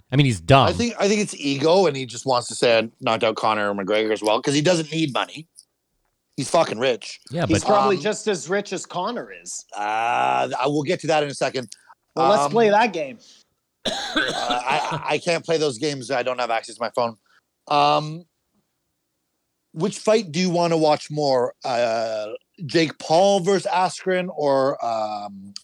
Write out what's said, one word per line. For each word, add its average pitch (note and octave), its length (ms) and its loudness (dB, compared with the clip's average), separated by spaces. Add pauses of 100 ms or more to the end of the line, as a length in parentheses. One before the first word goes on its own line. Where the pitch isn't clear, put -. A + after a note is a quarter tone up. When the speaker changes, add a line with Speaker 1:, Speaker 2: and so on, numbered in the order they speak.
(120)
Speaker 1:
I B2+ 60 -2
mean, C#3+ 100 6
he's G#2 120 0
dumb. A#2 280 6
Speaker 2:
I F2 60 2
think, A3+ 260 -2
I G3+ 80 2
think G#3 140 2
it's - 120 -4
ego, D#3 540 2
and C#3 100 -2
he C3 80 -4
just A#2+ 220 -10
wants B2 220 0
to A2 60 -8
say, A#2 220 4
"I A2+ 120 0 (120)
knocked A2+ 220 0
out A2 140 2
Conor G#2+ 360 0
McGregor G#2+ 400 0
as G2+ 80 -4
well," G#2+ 180 2
'cause C#3+ 140 0
he D3+ 80 2
doesn't D#3+ 300 2
need D#3+ 200 -2
money. A2+ 360 -6 (880)
He's C3+ 120 -6
fucking C#3 300 2
rich. B2 420 -4 (100)
Speaker 1:
Yeah, D#3 160 -2
Speaker 3:
He's - 140 2
Speaker 1:
but - 60 -4
Speaker 3:
probably G3+ 280 4
Speaker 2:
Um, - 60 -6
Speaker 3:
just G#3 260 -4
as D#3+ 220 -4
rich G3 240 -4
as E3+ 120 -8
Conor F3+ 460 -8
is. F2 320 -16 (100)
Speaker 2:
Uh, A#2+ 760 0 (100)
I C3 80 0
will D3 160 0
get E3+ 180 -2
to D3 60 -6
that D3+ 160 2
in C#3+ 60 -4
a B2+ 40 -8
second. C3 360 -4 (440)
Speaker 3:
Well, - 160 2
let's C#3 140 4
Speaker 2:
Um, C#3+ 80 0
Speaker 3:
play A3 180 4
that G#3+ 220 4
game. C#3+ 280 -8 (640)
Speaker 2:
uh, - 60 -4 (260)
I, B2+ 840 -2 (100)
I D3+ 60 0
can't E3 280 -2
play E3 120 0
those D3 200 -2
games. C3+ 340 -6
I B2 120 -2
don't B2+ 160 -4
have A#2 120 -2
access A2+ 240 -4
to - 60 -10
my A2 120 -4
phone. A#2 220 -2 (540)
Um, D3+ 560 0 (1500)
which E3 260 -4
fight G#3+ 360 2
do F3 80 -2
you F#3 80 2
wanna E3+ 280 2
watch D3+ 320 2
more? C3+ 440 0 (100)
Uh, A2+ 720 -2 (320)
Jake D#3 340 0
Paul G3 400 4
versus F3+ 320 0
Askren F3+ 640 0
or, C#3 500 2
um, G#2 680 -6 (100)